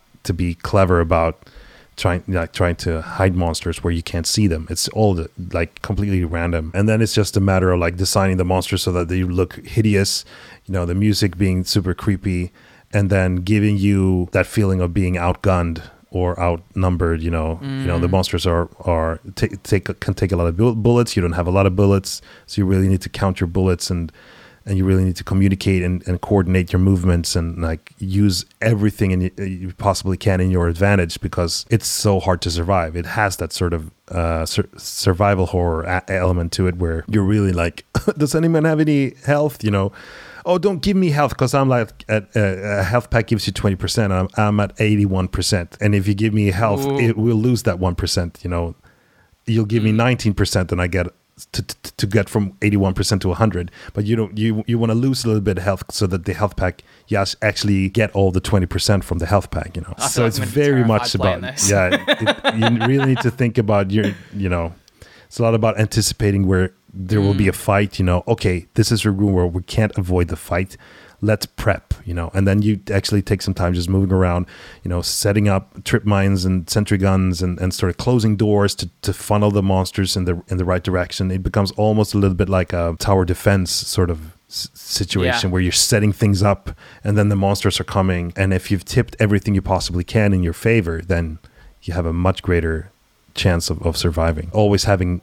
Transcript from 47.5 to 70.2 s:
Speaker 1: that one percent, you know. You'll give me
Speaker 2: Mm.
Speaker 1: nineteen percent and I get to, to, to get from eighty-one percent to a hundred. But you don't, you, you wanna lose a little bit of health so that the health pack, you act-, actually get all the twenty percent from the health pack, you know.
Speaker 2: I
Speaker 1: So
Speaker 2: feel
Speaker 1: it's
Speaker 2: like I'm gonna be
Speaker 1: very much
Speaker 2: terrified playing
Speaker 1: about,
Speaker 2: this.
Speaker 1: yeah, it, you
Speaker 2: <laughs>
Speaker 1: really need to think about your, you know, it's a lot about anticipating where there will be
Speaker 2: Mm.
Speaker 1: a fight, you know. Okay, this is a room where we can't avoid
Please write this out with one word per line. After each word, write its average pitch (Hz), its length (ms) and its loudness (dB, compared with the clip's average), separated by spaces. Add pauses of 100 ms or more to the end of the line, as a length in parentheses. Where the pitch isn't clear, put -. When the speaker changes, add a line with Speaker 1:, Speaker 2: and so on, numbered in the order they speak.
Speaker 1:
that 90 160 -2
one 92 160 0
percent, 87 480 -4
you 87 80 -6
know. 85 240 -4 (720)
You'll 113 200 2
give 107 180 0
me 110 80 4
Speaker 2:
Mm. 107 40 2 (100)
Speaker 1:
nineteen 117 280 0
percent 92 380 0
and 90 100 0
I 90 60 0
get 87 180 0 (460)
to, - 100 -6
to, - 340 -16
to - 100 -2
get 98 220 0
from 101 320 -2
eighty-one 101 340 2
percent 98 280 0
to 92 80 0
a 87 40 -2
hundred. 87 360 0 (240)
But 104 100 -4
you 110 120 0
don't, 104 200 -4
you, 110 300 0
you 117 140 0
wanna 113 160 0
lose 127 280 0
a 120 40 0
little 107 140 2
bit 95 160 0
of 90 60 -8
health 95 260 -2
so 101 180 -2
that 87 160 -4
the 95 100 -4
health 98 220 -2
pack, 90 260 -2 (240)
you 107 120 -2
act-, 98 240 -2
actually 101 460 0
get 107 220 0
all 98 220 2
the 92 80 0
twenty 92 260 0
percent 95 380 0
from 90 140 -4
the 85 80 -2
health 101 260 0
pack, - 240 -8
you 85 60 -8
know. 82 160 -12
Speaker 2:
I 131 100 -2
Speaker 1:
So 127 140 0
Speaker 2:
feel 117 40 2
Speaker 1:
it's 110 140 -2
Speaker 2:
like 98 80 -4
I'm 98 60 -10
gonna 147 120 2
be 143 60 4
Speaker 1:
very 127 120 4
much 110 280 2
Speaker 2:
terrified 95 80 0
playing 92 180 0
Speaker 1:
about, 127 160 -10
Speaker 2:
this. - 160 0
Speaker 1:
yeah, - 840 0
it, - 20 -8 (260)
you 110 60 0
Speaker 2:
<laughs> - 20 2
Speaker 1:
really 135 180 2
need 131 140 2
to 120 100 2
think 120 280 0
about 101 340 2
your, 104 140 2 (280)
you 98 140 -4
know, 85 260 -4 (540)
it's - 100 -10
a 123 40 0
lot 113 120 4
about 110 240 2
anticipating 101 720 0
where 92 240 2 (220)
there 95 280 0
will 101 100 4
be 98 140 2
Speaker 2:
Mm. - 20 4
Speaker 1:
a 90 60 2
fight, 101 440 0
you 95 60 2
know. 90 240 2
Okay, 92 460 0
this 110 180 2
is 110 140 0
a 107 40 4
room 98 220 2
where 90 140 2
we 90 160 -4
can't - 340 -2
avoid 90 320 0